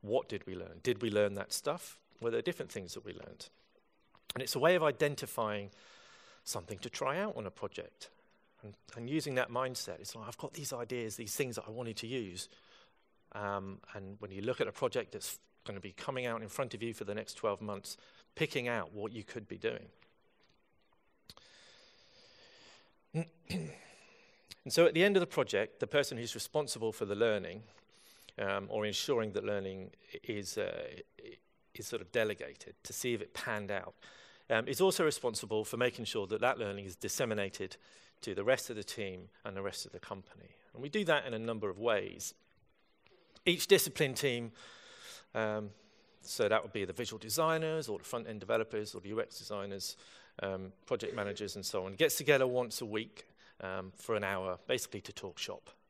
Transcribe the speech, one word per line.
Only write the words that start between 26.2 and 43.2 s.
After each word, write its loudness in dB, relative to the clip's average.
responsible 0
for -2
the 0
learning, 2
um, 0
or 0
ensuring 0
that 0
learning -4
i-, -10
is, -6
uh, -4
i-, -18
is -6
sort -2
of -14
delegated 2
to -10
see 0
if 2
it -10
panned -2
out, -4
um, 4
is 0
also 6
responsible 0
for -4
making 2
sure -2
that 0
that 4
learning -2
is -8
disseminated -2
to -6
the -2
rest 4
of -6
the -6
team -8
and -6
the -4
rest -4
of -14
the -12
company. -12
And -14
we -6
do 0
that 6
in -2
a 0
number 0
of -4
ways. 2